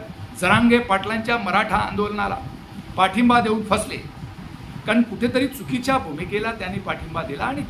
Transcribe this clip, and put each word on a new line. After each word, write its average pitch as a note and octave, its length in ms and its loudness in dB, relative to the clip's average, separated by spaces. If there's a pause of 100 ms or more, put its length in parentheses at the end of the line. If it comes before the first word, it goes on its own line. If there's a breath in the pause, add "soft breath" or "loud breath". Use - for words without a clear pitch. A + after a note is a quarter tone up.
(400)
जरांगे A#3 380 6
पाटलांच्या A3 600 0
मराठा G#3 380 2
आंदोलनाला G3+ 600 0 (600)
पाठिंबा A#3+ 440 6
देऊन A3 220 2
फसले, F#3+ 340 0 (880)
कारण A3+ 160 4
कुठेतरी A#3+ 440 0
चुकीच्या B3+ 520 -2
भूमिकेला F#3+ 540 -4
त्यांनी G3 260 -6
पाठिंबा D#3+ 440 -6
दिला C#3+ 220 -6
आणि C#4 260 -2